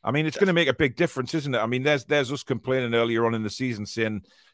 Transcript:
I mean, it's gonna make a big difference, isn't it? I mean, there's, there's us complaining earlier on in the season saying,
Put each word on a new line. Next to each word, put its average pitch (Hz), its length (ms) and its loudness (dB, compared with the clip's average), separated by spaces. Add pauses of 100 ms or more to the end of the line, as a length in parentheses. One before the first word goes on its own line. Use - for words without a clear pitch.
I - 40 0
mean, 151 160 2
it's 156 100 -4
gonna 190 160 2
make 165 160 4
a 127 60 2
big 135 220 0
difference, 131 360 -2
isn't 143 220 -2
it? 117 40 0
I 110 80 0
mean, 123 160 -2
there's, 139 220 2
there's 143 260 0
us 139 120 -6
complaining 127 520 -2
earlier 117 300 2
on 117 100 2
in 110 80 -2
the 107 60 -4
season 107 380 -4
saying, 107 360 -4 (320)